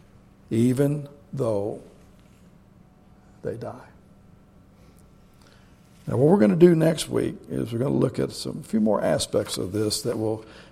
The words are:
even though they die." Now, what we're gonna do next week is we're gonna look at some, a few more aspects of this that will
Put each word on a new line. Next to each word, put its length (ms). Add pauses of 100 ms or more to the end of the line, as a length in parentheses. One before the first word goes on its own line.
(500)
even 580 (240)
though 500 (1600)
they 140
die." 320 (2250)
Now, 100
what 120
we're 100
gonna 160
do 200
next 340
week 260 (120)
is 240
we're 80
gonna 120
look 260
at 140
some, 300
a 60
few 140
more 200
aspects 560
of 140
this 300
that 160
will 260 (280)